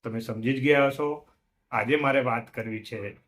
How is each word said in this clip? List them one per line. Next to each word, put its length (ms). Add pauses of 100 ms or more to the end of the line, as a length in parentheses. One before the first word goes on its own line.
તમે 160
સમજી 320
જ 100
ગયા 240
હશો, 400 (440)
આજે 260
મારે 240
વાત 340
કરવી 300
છે 320 (120)